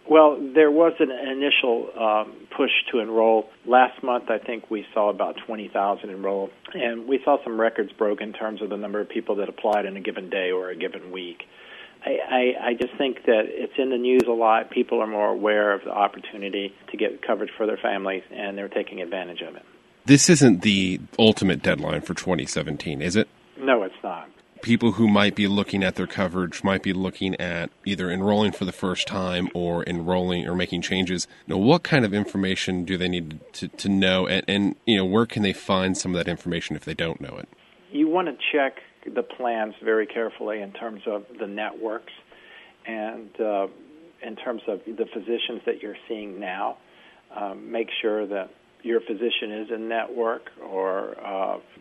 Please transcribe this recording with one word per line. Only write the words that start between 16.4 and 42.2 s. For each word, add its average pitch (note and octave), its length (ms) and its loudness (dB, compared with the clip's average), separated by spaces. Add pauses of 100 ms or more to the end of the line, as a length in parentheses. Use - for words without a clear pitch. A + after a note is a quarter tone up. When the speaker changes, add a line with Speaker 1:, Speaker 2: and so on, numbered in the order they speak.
Speaker 1:
to G#2+ 40 -8
get G#2 300 -2
coverage G#2 300 -2
for A2 100 -2
their G#2+ 100 -2
families, G2 540 -4
and G2+ 260 -8
they're G2+ 120 -8
taking F#2+ 340 -6
advantage F2 380 -8
of D#2+ 160 -12
it. - 80 -20 (400)
Speaker 2:
This C#3 260 8
isn't C3 320 8
the F#2+ 380 2 (180)
ultimate G2+ 420 6
deadline D#2 400 0
for F2 140 -6
twenty D#2+ 320 -2
seventeen, D2+ 560 -4
is F2+ 120 0
it? G2+ 140 2 (300)
Speaker 1:
No, C3 240 2
it's - 200 -8
not. E2+ 280 -10 (320)
Speaker 2:
People A2+ 300 4
who A2+ 140 4
might G2+ 300 6
be G#2 100 2
looking G2 380 0
at F#2 100 0
their F#2 120 -4
coverage F2+ 580 -2
might F#2+ 180 2
be F#2+ 100 0
looking F#2 480 -2
at E2+ 300 -4 (140)
either F#2 260 -2
enrolling G#2 400 2
for G2 140 -4
the F#2 80 -4
first - 340 -2
time F#2 480 -2
or E2+ 340 -2
enrolling F2+ 600 0
or F2+ 80 -2
making F2 260 -2
changes. F#2 460 -2 (180)
Now, F2 120 -2
what C#3+ 260 4
kind C3+ 200 2
of G2 80 0
information F#2+ 720 0
do F#2 120 -2
they F2+ 120 0
need E2 300 -4 (160)
to, F2+ 140 -8
to - 200 -8
know, F#2 380 4
and, F#2 220 0
and, G2+ 360 2
you A2 120 4
know, F#2+ 80 2
where G#2+ 220 4
can G#2+ 180 0
they F#2+ 80 4
find F#2 440 0
some F#2 160 -4
of F2 120 0
that E2+ 40 -6
information E2+ 460 -4
if D2 100 -10
they D#2+ 100 -6
don't E2 260 -4
know - 160 -12
it? - 120 -14 (440)
Speaker 1:
You D3+ 160 2
want F3 180 0
to C3 100 -8 (160)
check C3+ 260 0 (280)
the B2 160 -4
plans A2+ 580 -4
very A2 280 2
carefully A2 520 -6
in G2 120 -12
terms G#2+ 340 -10
of G#2 180 -4 (140)
the G#2+ 80 -8
networks G#2+ 640 -8 (720)